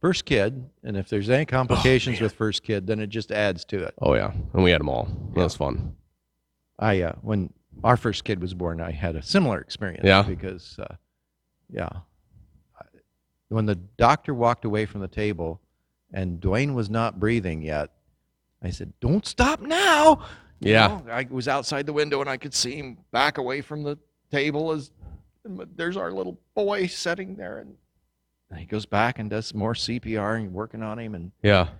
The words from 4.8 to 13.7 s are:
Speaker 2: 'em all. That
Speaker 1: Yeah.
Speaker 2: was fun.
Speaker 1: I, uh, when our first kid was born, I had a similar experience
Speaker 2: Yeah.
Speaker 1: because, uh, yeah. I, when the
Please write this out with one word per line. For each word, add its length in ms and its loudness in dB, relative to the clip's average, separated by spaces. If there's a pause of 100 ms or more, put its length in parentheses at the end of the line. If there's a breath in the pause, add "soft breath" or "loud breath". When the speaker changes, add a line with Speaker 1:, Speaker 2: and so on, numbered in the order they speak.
Speaker 2:
'em 80 -2
all. 160 0
That 320 -6
Speaker 1:
Yeah. 60 4
Speaker 2:
was 120 0
fun. 400 -4 (840)
Speaker 1:
I, 220 2
uh, 200 -2
when 320 -2 (300)
our 140 8
first 260 -2
kid 180 -4
was 140 -6
born, 260 -4
I 100 -6
had 240 -4
a 60 -6
similar 380 2
experience 460 -8
Speaker 2:
Yeah. 180 8
Speaker 1:
because, 560 -8
uh, 160 -12 (760)
yeah. 200 -6 (920)
I, 60 -18 (640)
when 180 0
the 80 2